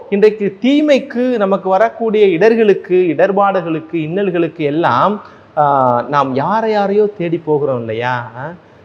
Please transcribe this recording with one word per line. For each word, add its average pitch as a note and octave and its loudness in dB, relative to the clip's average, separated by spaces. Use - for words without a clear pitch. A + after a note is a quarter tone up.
இன்றைக்கு G3+ 2
தீமைக்கு, B3+ 0
நமக்கு F#3+ 0
வரக்கூடிய G#3+ 2
இடர்களுக்கு, F#3 2
இடர்பாடுகளுக்கு, F#3 0
இன்னல்களுக்கு E3+ -4
எல்லாம், D#3 0
ஆஹ், C3 2
நாம் C3+ -2
யாரை G#3 -2
யாரையோ G3+ 0
தேடி E3+ -4
போகிறோம் C#3+ -2
இல்லையா? A#2 -4
ஆஹ், D3+ -12